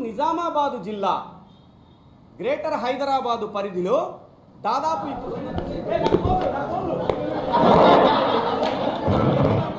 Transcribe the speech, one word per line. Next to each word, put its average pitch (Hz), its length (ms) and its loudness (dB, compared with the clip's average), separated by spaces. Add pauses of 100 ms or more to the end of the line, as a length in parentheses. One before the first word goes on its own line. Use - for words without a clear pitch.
నిజామాబాదు 294 720 0 (100)
జిల్లా, 196 280 -2 (1200)
గ్రేటర్ 294 460 -2
హైదరాబాదు 254 640 -2 (100)
పరిధిలో 196 420 0 (680)
దాదాపు 294 380 0 (100)
ఇప్పుడు - 220 -8 (4000)